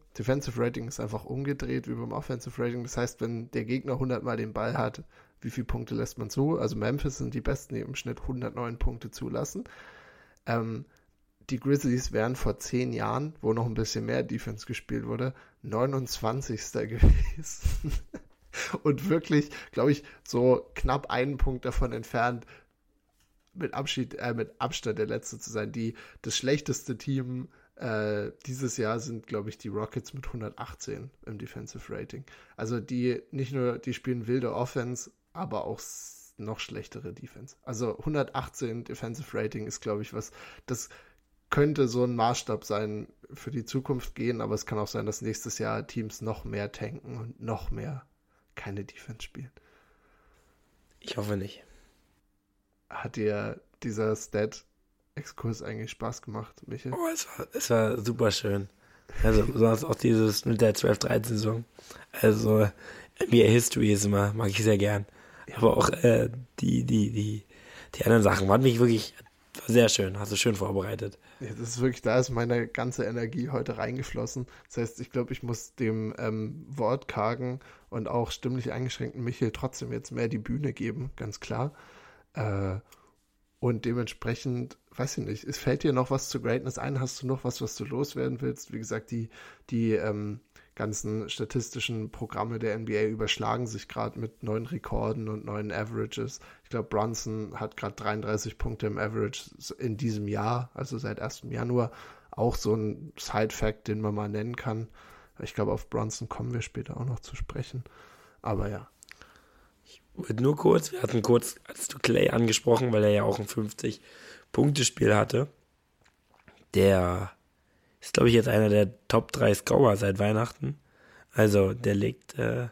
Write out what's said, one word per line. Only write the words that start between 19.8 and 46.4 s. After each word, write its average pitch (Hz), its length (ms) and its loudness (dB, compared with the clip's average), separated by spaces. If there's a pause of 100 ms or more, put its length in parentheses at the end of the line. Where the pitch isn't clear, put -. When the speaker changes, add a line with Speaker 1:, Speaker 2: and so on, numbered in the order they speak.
Speaker 1:
ich, 143 160 2 (220)
so 123 480 4
knapp 135 360 0
einen 131 260 0
Punkt 127 280 0
davon 127 280 0
entfernt, 120 540 -2 (1080)
mit 175 220 -6
Abschied, 131 400 -4
äh, 120 180 -2
mit 117 280 -4
Abstand 113 380 -4
der 107 80 0
Letzte 110 320 -6
zu - 120 -14
sein. 107 220 -4
Die, 113 220 -4 (280)
das 113 140 -4
schlechteste 135 600 -2
Team, 127 520 -4 (280)
äh, 107 540 -2 (160)
dieses 127 300 -4
Jahr 113 240 0
sind, 117 260 -10
glaub 104 220 -4
ich, - 100 -12
die 113 100 -10
Rockets 107 460 -6
mit - 180 -8
hundertachtzehn 110 800 -10 (160)
im 107 120 -10
Defensive - 540 -12
Rating. - 320 -10 (320)
Also 117 220 -4
die, 123 440 -2 (100)
nicht 135 200 -4
nur, 123 260 0
die 127 140 -6
spielen 120 360 -4
wilde 123 260 0
Offense, 123 560 -4 (220)
aber 156 320 -4
auch - 140 -6
s-, - 580 -16
noch 107 240 -8
schlechtere 107 520 -10
Defense. - 520 -18
Also 117 340 -4
hundertachtzehn 127 840 -4
Defensive 120 520 -10
Rating 110 300 -4
ist, - 140 -10
glaub 104 200 -2
ich, 107 140 -8
was, 104 160 -6 (360)
das - 220 -6 (640)
könnte 143 380 4
so 123 160 2
ein 123 100 0
Maßstab 117 500 0
sein, 107 440 -4 (240)
für - 180 -10
die 123 140 -4
Zukunft 131 500 -4
gehen, 117 260 -2
aber 110 140 -2
es - 120 -6
kann 110 120 -2
auch 104 100 -2
sein, 110 180 -4
dass 107 160 -4
nächstes 110 360 -6
Jahr 110 300 -4
Teams 110 340 -8
noch 110 220 -6